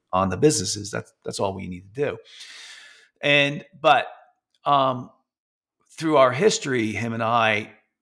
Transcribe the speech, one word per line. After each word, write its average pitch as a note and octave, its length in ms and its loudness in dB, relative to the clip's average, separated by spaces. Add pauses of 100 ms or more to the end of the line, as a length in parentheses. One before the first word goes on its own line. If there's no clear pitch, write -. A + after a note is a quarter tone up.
(140)
on F#2+ 160 0
the F#2 80 -4
businesses. G#2+ 540 -2
That's, - 200 -10 (140)
that's - 140 -10
all G2 160 -4
we F#2+ 100 -12
need F#2 300 -14
to C3 60 -8
do. A2 160 -6 (1040)
And, C#3+ 440 2 (160)
but, D3 240 4 (600)
um, C3 440 0 (800)
through D#3 280 0
our C3 140 6
history, B2+ 600 0
him A2+ 220 -6
and A#2 100 -4
I A2+ 480 0 (300)